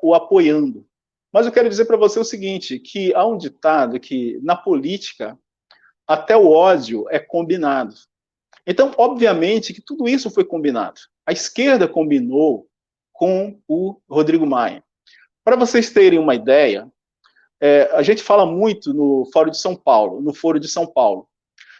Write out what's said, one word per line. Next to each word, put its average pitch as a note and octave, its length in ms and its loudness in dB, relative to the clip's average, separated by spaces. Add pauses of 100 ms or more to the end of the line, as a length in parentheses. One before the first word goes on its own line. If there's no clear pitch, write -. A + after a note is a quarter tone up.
o E3 140 4
apoiando. D3+ 720 0 (460)
Mas A#3 140 2
eu A#3 60 -4
quero A#3 180 2
dizer G#3+ 160 0
pra A3+ 120 0
você G#3 220 2
o A3+ 40 -2
seguinte, F#3+ 560 -10
que F#3 340 -6
há F#3 120 2
um A3+ 120 -4
ditado C#3+ 640 -4
que, B2 420 -8
na E3 140 -2
política, D#3 800 -6 (720)
até D#3 280 0
o G3+ 140 6
ódio D#3 600 2
é D#3 100 -2
combinado. D#3 720 -4 (720)
Então, F3+ 320 0
obviamente A3 760 0
que - 80 -20
tudo D4 260 -8
isso B3+ 240 -2
foi F#3 120 0
combinado. C#3+ 560 -6 (260)
A D#3 60 -4
esquerda A#3 560 0
combinou C#3+ 800 -2 (460)
com F#3+ 540 -4
o F#3 320 -4 (100)
Rodrigo D#3 360 0
Maia. A#2+ 380 -4 (600)
Pra B3 120 4
vocês A#3+ 360 0
terem F#3 260 6
uma D3+ 180 0
ideia, A#2+ 560 2 (720)
é, C#3+ 320 4
a D3 80 2
gente G#3 220 0
fala G3+ 220 4
muito F#3+ 480 -4
no C#3 400 0
Fórum D#3+ 180 2
de D3+ 60 -12
São - 180 -6
Paulo, G#2+ 460 0
no D3 120 -6
Foro D#3+ 260 -2
de D#3 80 -8
São E3+ 200 -6
Paulo. G#2+ 400 -2 (520)